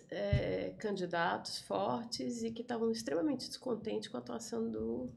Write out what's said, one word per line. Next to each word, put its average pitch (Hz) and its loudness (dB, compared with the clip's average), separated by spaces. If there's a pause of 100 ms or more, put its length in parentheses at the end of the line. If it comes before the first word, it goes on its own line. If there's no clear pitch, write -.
eh, 185 2
candidatos 180 2
fortes 233 0
e 226 0
que 226 -6
estavam 226 0
extremamente 277 2
descontentes 214 -2
com - -10
a 240 -2
atuação 233 -2
do 226 -2